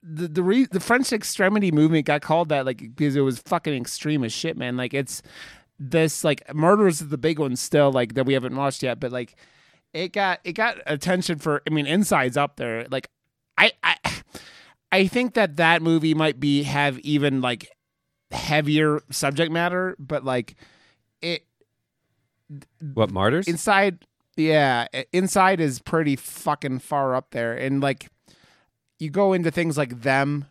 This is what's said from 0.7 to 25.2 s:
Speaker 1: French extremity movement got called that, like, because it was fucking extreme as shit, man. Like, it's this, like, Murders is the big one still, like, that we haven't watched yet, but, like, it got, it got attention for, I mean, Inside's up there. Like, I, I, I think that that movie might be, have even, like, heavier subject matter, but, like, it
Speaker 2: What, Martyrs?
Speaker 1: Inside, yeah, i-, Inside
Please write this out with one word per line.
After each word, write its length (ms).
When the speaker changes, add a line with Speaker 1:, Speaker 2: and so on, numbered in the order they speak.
Speaker 1:
French 340
extremity 580
movement 340
got 160
called 280
that, 160
like, 300
because 200
it 60
was 180
fucking 340
extreme 500
as 100
shit, 240
man. 200
Like, 160
it's 280
this, 440
like, 300
Murders 480
is 80
the 80
big 220
one 160
still, 360
like, 240
that 100
we 80
haven't 220
watched 280
yet, 160
but, 120
like, 240
it 200
got, 300
it 100
got 320
attention 540
for, 280
I 20
mean, 180
Inside's 500
up 200
there. 320
Like, 200
I, 140
I, 120
I 160
think 280
that 220
that 240
movie 320
might 260
be, 240
have 360
even, 420
like, 280
heavier 680
subject 400
matter, 480
but, 240
like, 320
it 240
Speaker 2:
What, 180
Martyrs? 360
Speaker 1:
Inside, 580
yeah, 580
i-, 180
Inside 480